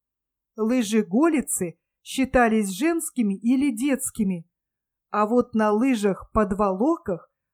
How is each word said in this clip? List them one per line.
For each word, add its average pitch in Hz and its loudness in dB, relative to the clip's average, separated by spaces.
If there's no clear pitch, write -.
Лыжи-голицы 220 0
считались 226 2
женскими 247 -2
или 262 0
детскими. 220 -4
А 208 0
вот 240 0
на 214 2
лыжах-подволоках, 208 0